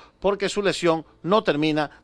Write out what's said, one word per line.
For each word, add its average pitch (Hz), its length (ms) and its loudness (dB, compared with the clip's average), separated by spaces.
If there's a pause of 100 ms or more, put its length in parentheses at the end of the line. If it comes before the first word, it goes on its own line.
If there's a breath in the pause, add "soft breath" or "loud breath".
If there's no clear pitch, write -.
(180 loud breath)
porque 196 300 -2
su 208 160 -4
lesión 165 420 0 (160)
no 208 220 2
termina 151 600 -2